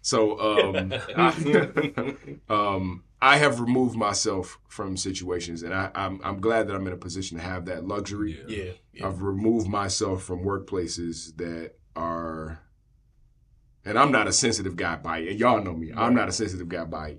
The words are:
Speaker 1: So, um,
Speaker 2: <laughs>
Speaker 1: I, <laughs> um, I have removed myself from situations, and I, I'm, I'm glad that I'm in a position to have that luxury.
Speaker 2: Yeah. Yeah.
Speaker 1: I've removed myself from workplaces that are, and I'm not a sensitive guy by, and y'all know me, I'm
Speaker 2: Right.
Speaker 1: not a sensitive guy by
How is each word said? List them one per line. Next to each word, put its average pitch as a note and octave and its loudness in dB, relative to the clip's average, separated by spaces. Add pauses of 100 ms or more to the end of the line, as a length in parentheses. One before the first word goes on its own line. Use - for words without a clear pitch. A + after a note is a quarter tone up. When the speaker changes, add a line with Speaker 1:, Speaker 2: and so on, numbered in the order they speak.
Speaker 1:
So, A2 4
um, G2 4 (120)
Speaker 2:
<laughs> - -8
Speaker 1:
I, D3 2 (120)
<laughs> G#2+ -2
um, F#2+ -2 (160)
I C#3 8
have C#3 4
removed B2 4
myself G2+ 0
from G2 -6
situations, F2 -4
and E2+ -6
I, F#2+ -2
I'm, F#2+ -4
I'm G2 -4
glad A2+ 2
that G2 -4
I'm F#2+ -4
in F2+ -4
a F2+ -6
position F2 -8
to E2 -8
have F2+ -6
that F2 -6
luxury. G2+ -4
Speaker 2:
Yeah. G2 -8 (200)
Yeah. - -8
Speaker 1:
I've F#2 -4
removed G2+ 2
myself G2 -2
from F2+ -6
workplaces E2+ -4
that E2+ -8 (200)
are, D#2+ -6 (1200)
and G#2 -2
I'm C#3 6
not G#2+ 4
a F#2+ 0
sensitive G#2 0
guy E2+ -2
by, E2 -4
and F#2 -4
y'all A#2 6
know F2+ -4
me, D#2+ -6
I'm - -6
Speaker 2:
Right. A#2+ 6
Speaker 1:
not F#2+ 0
a F2+ -4
sensitive F2+ -4
guy E2+ -6
by D#2 -8